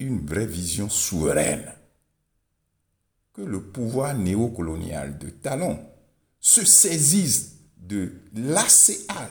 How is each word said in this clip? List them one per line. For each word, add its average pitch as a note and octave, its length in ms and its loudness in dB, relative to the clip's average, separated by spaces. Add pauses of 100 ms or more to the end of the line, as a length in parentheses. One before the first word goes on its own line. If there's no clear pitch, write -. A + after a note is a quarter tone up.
une A#2+ 240 -4
vraie E2 200 -2
vision F2+ 440 -6
souveraine. - 840 0 (1600)
Que G3+ 120 -14
le G2 180 -6
pouvoir B2+ 560 -4
néocolonial E2+ 1000 -2
de - 120 -12
Talon C#3+ 500 -4 (600)
se A#3+ 240 6
saisisse E3 880 4 (240)
de F2+ 340 -4 (220)
l'A D3 340 0
C - 400 4
A F3 240 -8